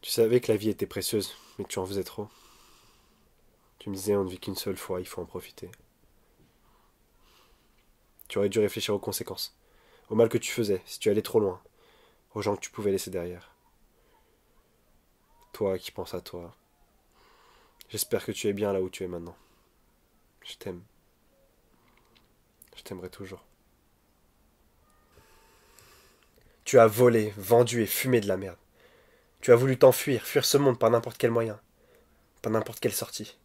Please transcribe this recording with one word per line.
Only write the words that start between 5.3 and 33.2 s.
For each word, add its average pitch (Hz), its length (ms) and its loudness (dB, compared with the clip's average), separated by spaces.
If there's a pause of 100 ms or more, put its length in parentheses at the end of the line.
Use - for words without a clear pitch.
Tu - 100 -6
aurais 101 100 2
dû 104 120 0
réfléchir 104 340 -2
aux 98 40 -2
conséquences, - 580 -10 (520)
au 110 60 -6
mal 113 140 4
que 117 100 -2
tu - 140 -6
faisais, 101 340 -2
si - 140 -18
tu 107 100 0
allais 104 120 0
trop - 180 0
loin, 92 200 -2 (760)
aux 107 80 -6
gens 101 120 -2
que 95 60 -12
tu - 100 -14
pouvais 101 220 -4
laisser 98 180 -4
derrière. 87 420 -10 (2000)
Toi 95 260 -2
qui - 120 -14
penses - 240 -12
à 90 60 -8
toi, 87 340 -16 (1300)
j'espère - 360 -4
que 110 80 -8
tu - 160 -4
es 101 40 0
bien 101 200 -2
là 95 80 0
où 92 80 -4
tu - 160 -12
es 90 40 -8
maintenant. 87 280 -12 (1080)
Je - 120 -18
t'aime. - 260 -14 (1900)
Je - 60 -20
t'aimerai 90 280 -14
toujours. 92 340 -18 (3250)
Tu - 140 6
as 113 80 10
volé, 113 500 4
vendu 117 460 4
et 101 40 0
fumé 123 340 0
de 101 80 -6
la 92 80 0
merde. 95 200 -10 (840)
Tu - 120 6
as 120 40 10
voulu 131 220 2
t'enfuir, 131 480 4
fuir - 180 0
ce - 140 4
monde 135 200 4
par 113 120 4
n'importe 117 280 0
quel 120 120 2
moyen, 113 280 -2 (840)
par 110 100 -4
n'importe 113 260 -2
quelle 113 140 -2
sortie. - 520 -10